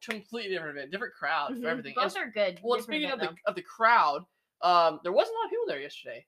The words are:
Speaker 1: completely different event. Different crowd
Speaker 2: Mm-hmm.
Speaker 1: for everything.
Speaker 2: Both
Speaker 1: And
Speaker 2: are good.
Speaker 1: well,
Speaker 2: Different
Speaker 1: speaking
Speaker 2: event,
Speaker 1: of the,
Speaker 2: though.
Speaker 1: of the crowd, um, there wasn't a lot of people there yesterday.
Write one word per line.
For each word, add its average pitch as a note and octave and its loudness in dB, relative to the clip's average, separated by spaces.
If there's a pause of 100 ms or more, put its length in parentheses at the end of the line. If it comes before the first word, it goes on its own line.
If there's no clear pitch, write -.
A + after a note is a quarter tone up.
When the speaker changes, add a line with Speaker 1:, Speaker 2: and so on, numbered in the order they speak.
Speaker 1:
completely A3 -8
different D#3 -6
event. C#3 -10
Different G#3 -8
crowd D3 -2
Speaker 2:
Mm-hmm. G3+ -8
Speaker 1:
for - -2
everything. - -6
Speaker 2:
Both - 0
Speaker 1:
And F4+ -4
Speaker 2:
are A#3 -12
good. F#3+ 0
Speaker 1:
well, A#3+ 0
Speaker 2:
Different A#3 -8 (180)
Speaker 1:
speaking C#4 -2
Speaker 2:
event, C4 -2
Speaker 1:
of F3 -2
the, E3 -12 (100)
Speaker 2:
though. G#3 2
Speaker 1:
of F#3 -10
the F3+ -8
crowd, F#3 4 (380)
um, E3+ 6
there F3 0
wasn't A4 4
a A4+ -4
lot A4 -2
of - -8
people A#4 -2
there D3 -4
yesterday. B2 -12